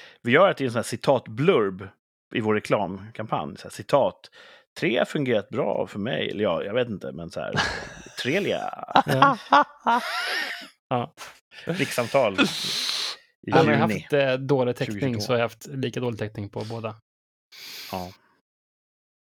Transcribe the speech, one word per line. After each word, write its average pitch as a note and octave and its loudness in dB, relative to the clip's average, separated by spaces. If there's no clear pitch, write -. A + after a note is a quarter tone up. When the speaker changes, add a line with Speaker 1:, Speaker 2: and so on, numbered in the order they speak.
Speaker 1:
Vi A#2+ 0
gör F3+ 8
att - 0
det C#3 0
är - 2
en A#2+ 0
sån A#2+ 0
här G2+ -2
citatblurb A2+ 2
i A#2+ 2
vår G#2+ 2
reklamkampanj. G#2 -4
Så - -18
här, - -14
citat. - 0
"Tre F#3 0
har - 4
fungerat B2 0
bra - -2
för G#2 -10
mig." G2+ -2
Eller G#2 -2
ja, E2 0
jag G2 -6
vet A#2+ 0
inte, E2+ -8
men E2 -10
så - -10
här, A1+ -6
Speaker 2:
<laughs> - -14
Speaker 1:
Trelia. B2 -2
Speaker 2:
Ja. G#3+ 4
Ja. A#2+ -2
Speaker 1:
Rikssamtal B2+ 0
i - -4
Speaker 2:
Ja, E3 4
men D3+ 6
jag C#3+ 4
har D3+ 4
Speaker 1:
juni - 0
Speaker 2:
haft, - -4
eh, C#3 4
dålig C3 2
täckning, B2 -4
Speaker 1:
tjugohundratjugotvå. A#2+ -2
Speaker 2:
så B2+ 2
jag A#2+ 4
har A#2 4
haft - -6
lika B2+ -4
dålig A#2+ -4
täckning G#2+ -6
på A2 -8
båda. A2 -6
Speaker 1:
Ja. F#2 -6